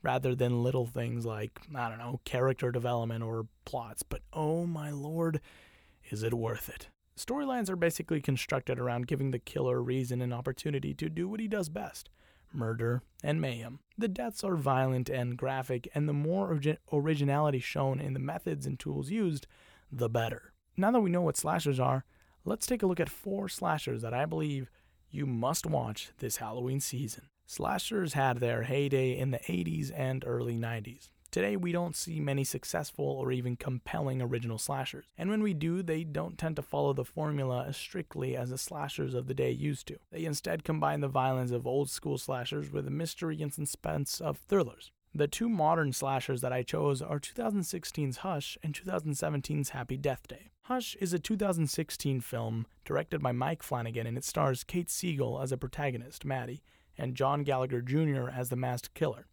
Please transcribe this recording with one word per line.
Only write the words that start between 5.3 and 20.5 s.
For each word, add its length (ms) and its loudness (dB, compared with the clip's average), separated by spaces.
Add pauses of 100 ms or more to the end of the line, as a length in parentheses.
is 120 -4
it 120 2
worth 340 -2
it. 220 -14 (280)
Storylines 520 0
are 60 0
basically 440 2
constructed 580 0
around 280 0
giving 240 2
the 80 0
killer 440 2
reason 380 0
and 140 0
opportunity 580 -2
to 160 -2
do 180 -2
what 140 -4
he 80 -2
does 220 0
best, 400 -8 (420)
murder 480 2 (240)
and 160 2
mayhem. 380 -4 (180)
The 120 0
deaths 360 -4
are 120 2
violent 520 4
and 300 0
graphic, 560 -2
and 120 2
the 60 2
more 420 2
origi-, 220 2 (160)
originality 680 4
shown 380 0
in 140 -2
the 80 -2
methods 460 -2
and 120 -2
tools 300 -2
used, 380 0 (440)
the 200 0
better. 420 -2 (260)